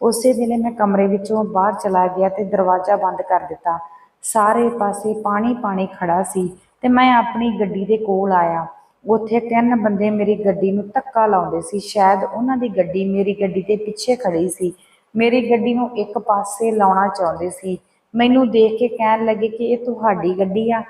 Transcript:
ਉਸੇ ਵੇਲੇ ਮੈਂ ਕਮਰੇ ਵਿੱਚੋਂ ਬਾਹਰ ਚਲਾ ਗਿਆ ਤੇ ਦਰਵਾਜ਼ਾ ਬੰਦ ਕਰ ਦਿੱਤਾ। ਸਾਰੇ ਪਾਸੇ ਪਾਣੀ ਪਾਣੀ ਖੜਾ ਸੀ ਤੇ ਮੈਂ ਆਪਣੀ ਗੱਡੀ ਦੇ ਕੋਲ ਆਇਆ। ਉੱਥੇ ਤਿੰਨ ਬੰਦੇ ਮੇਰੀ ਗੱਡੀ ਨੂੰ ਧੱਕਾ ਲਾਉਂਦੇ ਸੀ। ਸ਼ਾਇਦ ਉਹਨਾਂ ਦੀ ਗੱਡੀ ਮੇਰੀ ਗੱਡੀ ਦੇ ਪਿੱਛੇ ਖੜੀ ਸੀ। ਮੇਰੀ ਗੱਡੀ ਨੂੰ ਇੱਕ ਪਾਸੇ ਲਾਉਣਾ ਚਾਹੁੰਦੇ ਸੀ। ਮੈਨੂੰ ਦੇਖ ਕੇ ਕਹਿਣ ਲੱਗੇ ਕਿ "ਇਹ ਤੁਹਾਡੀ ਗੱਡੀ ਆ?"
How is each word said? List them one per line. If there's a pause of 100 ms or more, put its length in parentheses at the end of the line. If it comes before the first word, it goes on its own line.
ਉਸੇ
ਵੇਲੇ
ਮੈਂ
ਕਮਰੇ
ਵਿੱਚੋਂ
ਬਾਹਰ
ਚਲਾ
ਗਿਆ
ਤੇ
ਦਰਵਾਜ਼ਾ
ਬੰਦ
ਕਰ
ਦਿੱਤਾ। (460)
ਸਾਰੇ
ਪਾਸੇ
ਪਾਣੀ
ਪਾਣੀ
ਖੜਾ
ਸੀ (340)
ਤੇ
ਮੈਂ
ਆਪਣੀ (100)
ਗੱਡੀ
ਦੇ
ਕੋਲ
ਆਇਆ। (380)
ਉੱਥੇ
ਤਿੰਨ
ਬੰਦੇ
ਮੇਰੀ (100)
ਗੱਡੀ
ਨੂੰ
ਧੱਕਾ
ਲਾਉਂਦੇ
ਸੀ।
ਸ਼ਾਇਦ
ਉਹਨਾਂ
ਦੀ
ਗੱਡੀ
ਮੇਰੀ
ਗੱਡੀ
ਦੇ
ਪਿੱਛੇ
ਖੜੀ
ਸੀ। (420)
ਮੇਰੀ
ਗੱਡੀ
ਨੂੰ
ਇੱਕ
ਪਾਸੇ
ਲਾਉਣਾ
ਚਾਹੁੰਦੇ
ਸੀ। (360)
ਮੈਨੂੰ
ਦੇਖ
ਕੇ
ਕਹਿਣ
ਲੱਗੇ
ਕਿ
"ਇਹ
ਤੁਹਾਡੀ
ਗੱਡੀ
ਆ?"